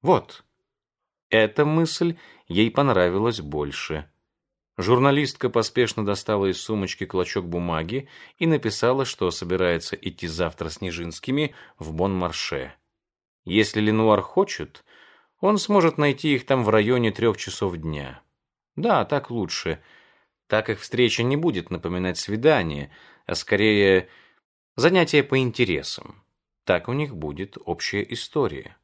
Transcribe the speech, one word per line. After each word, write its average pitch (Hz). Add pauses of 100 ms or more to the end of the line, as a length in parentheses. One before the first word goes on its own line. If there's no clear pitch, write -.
Вот. - (840)
Эта 110
мысль 165 (300)
ей 110
понравилась 107
больше. 73 (680)
Журналистка 131
поспешно 113
достала 101
из 92
сумочки 98
клочок 90
бумаги 87 (300)
и 165
написала, 135
что 92
собирается 87
идти -
завтра 82
с 78
Нижинскими 95 (240)
в 80
Бон-Марше. 82 (680)
Если 107
Ленуар 107
хочет, - (560)
он 202
сможет 180
найти 147
их 120
там 131
в 104
районе 113
трех 110
часов 92
дня. 73 (540)
Да, 165
так 139
лучше. 87 (680)
Так 107
их 104
встреча 117
не 135
будет 135
напоминать 90
свидание, 101 (340)
а 85
скорее 101 (680)
занятие 156
по 135
интересам. 110 (420)
Так 87
у 120
них 139
будет 76
общая 87
история. 110